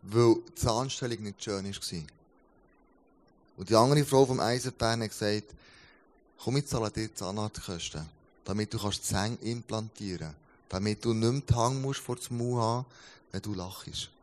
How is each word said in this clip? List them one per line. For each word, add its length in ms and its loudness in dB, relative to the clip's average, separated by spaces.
weil 320 6
die 80 6
Zahnstellung 680 0
nicht 200 -10
schön 220 -2
war. 340 -6
Und 120 -12
die 60 6
andere 300 8
Frau 200 6
vom 140 -2
I 200 2
C 80 -4
F 80 -8
Bern 260 0
hat 80 -4
gesagt, 360 -2
"Komm, 140 0
ich 100 -2
zahle 240 -2
dir 160 -4
die 80 -14
Zahnarztkosten, 920 -6
damit 280 -4
du 40 -4
kannst 220 -2
die 140 -4
Zähne 280 0
implantieren, 920 -6
damit 340 -2
du 100 2
nicht 180 4
mehr 100 0
die 140 2
Hänge 240 2
musst 220 -4
vor 160 -6
dem 200 -8
Mund 240 0
haben, 240 0
wenn 100 -6
du 120 -6
lachst." 560 -8